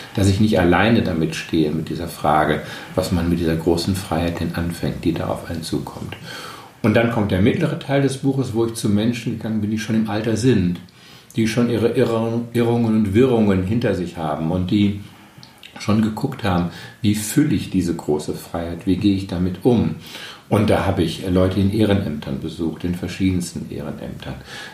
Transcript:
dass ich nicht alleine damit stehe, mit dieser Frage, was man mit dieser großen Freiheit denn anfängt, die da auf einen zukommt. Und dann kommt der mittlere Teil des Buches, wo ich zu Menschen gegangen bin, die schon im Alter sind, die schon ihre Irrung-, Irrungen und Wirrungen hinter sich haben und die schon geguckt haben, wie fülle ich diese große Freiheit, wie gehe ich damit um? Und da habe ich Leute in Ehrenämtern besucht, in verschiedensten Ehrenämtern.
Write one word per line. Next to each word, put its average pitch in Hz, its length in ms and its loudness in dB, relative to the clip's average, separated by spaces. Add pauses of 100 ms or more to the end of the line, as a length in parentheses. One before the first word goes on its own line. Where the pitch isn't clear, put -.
(160)
dass 98 120 4
ich 98 140 4
nicht 107 180 4
alleine 92 420 4
damit 82 340 -2
stehe, 78 360 0
mit 78 160 -4
dieser 80 220 -6
Frage, 76 520 0 (340)
was - 180 0
man 85 160 2
mit 82 100 2
dieser 82 160 2
großen 85 400 2
Freiheit 85 460 -2
denn 87 140 -4
anfängt, 85 500 -4
die 80 80 2
da - 140 -4
auf - 220 -6
einen 82 120 -6
zukommt. - 560 -8 (640)
Und 107 140 4
dann 117 160 4
kommt 101 200 0
der 92 100 2
mittlere 135 380 2
Teil 139 220 0
des 135 160 0
Buches, 131 360 -2
wo 113 120 2
ich 113 80 -4
zu 113 160 -2
Menschen 113 480 0
gegangen 110 240 -4
bin, 101 100 -2
die 110 80 -2
schon 110 160 -2
im 110 140 0
Alter 107 260 -2
sind, 98 440 2 (580)
die 113 100 2
schon 120 220 2
ihre 117 200 2
Irrung-, 113 640 0
Irrungen 117 420 2
und 104 180 2
Wirrungen 110 500 4
hinter 113 300 0
sich 90 240 -4
haben 78 340 -2
und 92 200 0
die 104 280 2 (800)
schon 107 240 2
geguckt 107 420 -2
haben, 87 280 0 (300)
wie 104 140 4
fülle 147 400 2
ich - 140 -2
diese 85 240 0
große 76 400 -2
Freiheit, 85 520 -8
wie 92 120 2
gehe 101 180 4
ich 95 120 -4
damit 92 360 -2
um? 117 320 4 (540)
Und 107 220 4
da 90 160 2
habe 92 160 2
ich - 260 -4
Leute 92 300 2
in 98 120 2
Ehrenämtern 82 680 0
besucht, 80 440 -6
in 90 120 -2
verschiedensten 90 760 -2
Ehrenämtern. - 640 -10 (400)